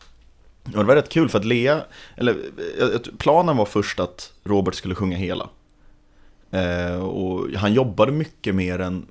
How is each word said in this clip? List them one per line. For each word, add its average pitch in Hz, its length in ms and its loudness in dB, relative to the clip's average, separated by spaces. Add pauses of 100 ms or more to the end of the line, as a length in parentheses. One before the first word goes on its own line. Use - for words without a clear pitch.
(640)
Och - 140 -12
det 104 60 2
var 120 100 6
rätt 147 140 4
kul 160 200 2
för 110 100 0
att 98 60 0
Lea, 123 400 2 (320)
eller, 120 160 2 (480)
eh, 113 200 0 (180)
planen 156 380 4
var 107 80 4
först - 360 -2
att - 320 -8 (120)
Robert 95 300 2
skulle 92 200 -6
sjunga 90 220 -2
hela. 90 320 -6 (1000)
Eh, 87 540 -2
och 92 500 -4
han 104 180 2
jobbade 117 400 2
mycket 147 420 -4
med 90 260 0
den, 92 300 -6